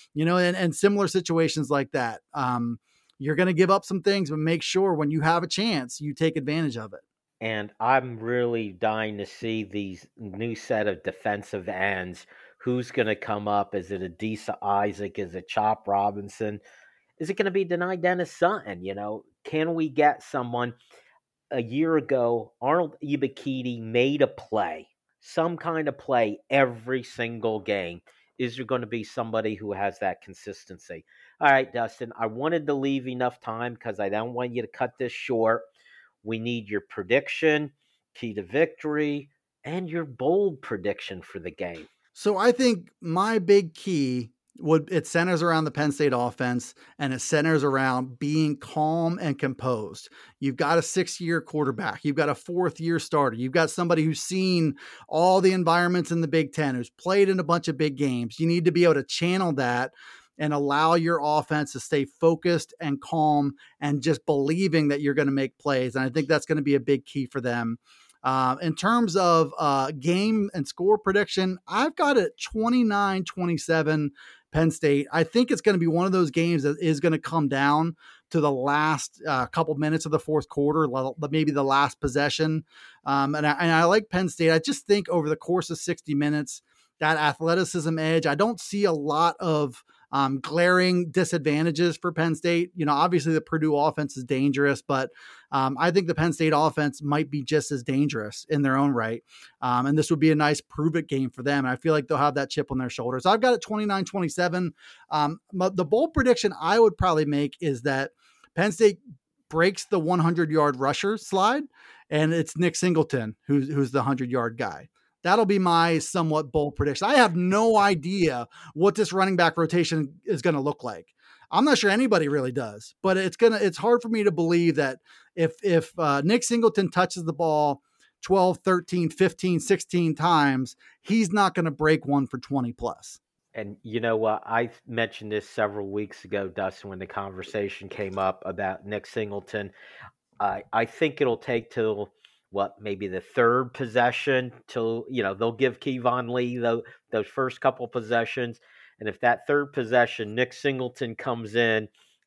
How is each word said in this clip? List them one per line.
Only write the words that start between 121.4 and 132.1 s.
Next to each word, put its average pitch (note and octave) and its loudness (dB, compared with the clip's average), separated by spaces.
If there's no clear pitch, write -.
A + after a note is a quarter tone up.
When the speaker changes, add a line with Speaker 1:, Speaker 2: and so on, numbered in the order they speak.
Speaker 1:
I'm G#3+ 2
not D4 4
sure G3+ 2
anybody G3+ 2
really C#3 0
does, A2+ -8
but F#3+ 2
it's F#3+ -2
gonna, A3+ 4
it's G3 0
hard A#3+ 2
for A#3 -8
me A3 0
to G3+ 4
believe E3+ 2
that C3+ 0
if, E3 0
if, E3+ 2
uh, C#3+ 2
Nick A3+ 4
Singleton A3 2
touches F3+ -2
the D#3+ -4
ball D3+ 0
twelve, F#3 2
thirteen, F3+ 0
fifteen, F#3 2
sixteen F3 0
times, C#3+ 2
he's G#3 2
not G3 2
gonna E3+ 0
break D#3 2
one C#3 2